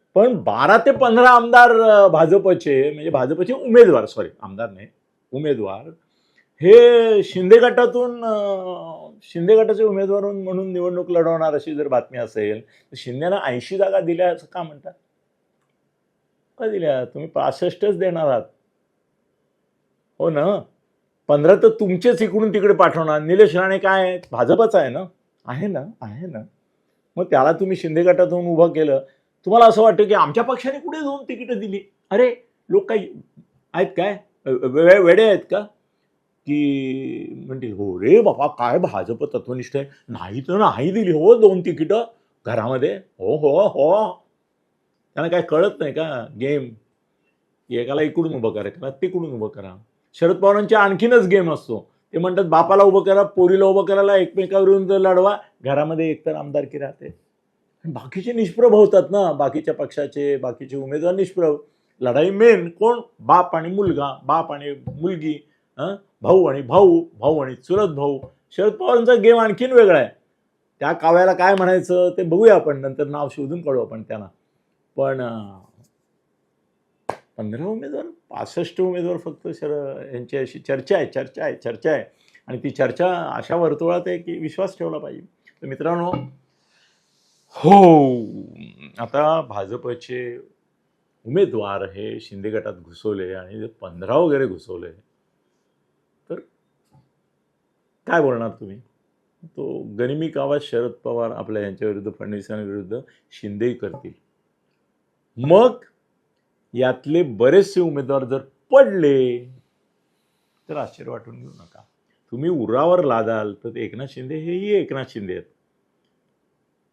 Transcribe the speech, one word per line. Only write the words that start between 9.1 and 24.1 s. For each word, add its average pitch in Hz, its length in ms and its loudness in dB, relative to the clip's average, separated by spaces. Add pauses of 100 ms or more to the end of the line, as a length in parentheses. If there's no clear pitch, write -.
शिंदे 202 400 2
गटाचे 220 200 0
उमेदवार 196 480 -2
म्हणून 190 420 -8
निवडणूक 180 380 -4
लढवणार 160 440 0
अशी 151 200 -8
जर 147 120 -4
बातमी 127 300 -2
असेल, 107 480 -6
तर - 300 -20
शिंदेना 143 400 -6 (100)
ऐंशी 127 320 -6
जागा 196 220 0
दिल्या 170 320 -2
असं 165 200 -10
का 180 120 -10
म्हणतात? 147 280 -18 (1700)
का 220 80 -6
दिल्या? 151 380 -4
तुम्ही 147 240 -14
पासष्टच 180 720 -2
देणार 170 280 -2
आहात, 120 140 0 (1800)
हो 165 100 -2
ना? 170 340 -2 (640)
पंधरा 151 280 6
तर 220 140 6
तुमचेच 220 520 0
इकडून 214 320 -2
तिकडे 202 200 2
पाठवणार. 160 480 2
निलेश 170 340 4
राणे 190 220 0
काय 190 320 0
आहे? 180 100 -6 (120)